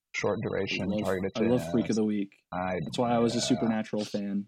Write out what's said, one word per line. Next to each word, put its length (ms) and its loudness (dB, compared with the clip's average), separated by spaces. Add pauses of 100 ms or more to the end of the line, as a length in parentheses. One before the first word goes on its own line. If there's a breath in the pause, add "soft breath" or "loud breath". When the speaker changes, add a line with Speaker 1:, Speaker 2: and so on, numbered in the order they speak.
(140)
Speaker 1:
short 300 0
Speaker 2:
I 40 -2
Speaker 1:
duration, 400 -2
Speaker 2:
love, 140 0
Speaker 1:
targeted 320 0
Speaker 2:
I 140 -2
love 160 2
Speaker 1:
to 80 -6
Speaker 2:
Freak 180 2
of 60 2
the 80 2
Week. 260 -2 (220)
Speaker 1:
I, 320 -2
Speaker 2:
That's 140 -8
why 120 2
I 80 4
was 160 4
a 40 2
Speaker 1:
yeah. 60 0
Speaker 2:
Supernatural 600 0
fan 440 -4